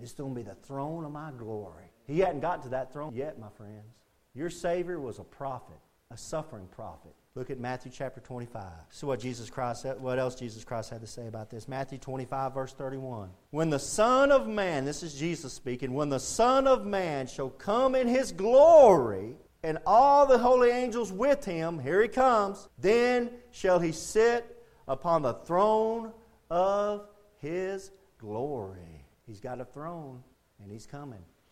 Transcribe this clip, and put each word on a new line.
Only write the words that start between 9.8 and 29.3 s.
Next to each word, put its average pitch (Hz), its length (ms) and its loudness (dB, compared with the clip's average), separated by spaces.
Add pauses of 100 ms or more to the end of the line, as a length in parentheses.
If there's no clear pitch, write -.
said, 135 180 -8
what 127 160 -4
else 127 160 -2
Jesus 110 300 -12
Christ 113 260 -8
had 117 120 -14
to 110 60 -16
say 117 200 -14
about 110 240 -12
this. 113 160 -14
Matthew 135 320 -10
twenty-five, 131 560 -8
verse 131 180 -8
thirty-one. 131 560 -10 (220)
"When 160 180 -2
the 147 80 0
Son 254 540 4
of 254 160 4
Man," 185 380 -2
this 151 180 -6
is 156 100 -12
Jesus 143 400 -6
speaking, 123 400 -8
"when 147 160 -2
the 131 100 -2
Son 262 460 2
of 247 220 4
Man 165 400 -4
shall 135 240 -8
come 254 420 0
in 254 140 2
his 247 240 0
glory, 185 1040 8 (240)
and 160 240 -4
all 277 400 8
the 262 140 6
holy 247 320 6
angels 240 400 -2
with 269 340 0
him," 165 320 -4
here 151 240 2
he 240 60 4
comes, 220 600 2 (120)
"then 240 500 2 (220)
shall 185 260 2
he 170 140 0
sit 233 760 0 (220)
upon 165 340 0
the 123 120 0
throne 220 800 0 (360)
of 202 560 0 (300)
his 185 560 -8 (260)
glory." 98 880 -10 (220)
He's 101 140 -18